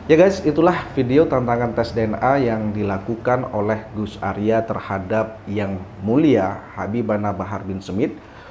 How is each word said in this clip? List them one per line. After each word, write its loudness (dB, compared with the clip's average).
Ya 6
guys, 4
itulah 4
video 4
tantangan 0
tes -2
D 2
N -2
A 4
yang 0
dilakukan -2
oleh -2
Gus -6
Arya 0
terhadap -4
Yang -4
Mulia 4
Habibana -2
Bahar -6
bin -6
Smith -2